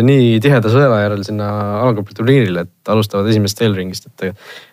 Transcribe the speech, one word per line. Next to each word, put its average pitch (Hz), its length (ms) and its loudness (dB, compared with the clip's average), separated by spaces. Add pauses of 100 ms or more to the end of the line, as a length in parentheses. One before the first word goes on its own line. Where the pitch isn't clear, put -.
nii 123 320 4
tiheda 117 320 2
sõela 123 320 2
järel 104 240 -4
sinna 104 220 -6 (320)
alagrupi 110 340 -2
turniirile, 113 540 0
et - 260 -8
alustavad 104 320 -2
esimest 107 340 0
eelringist, 95 460 -4
et, 95 300 -10 (360)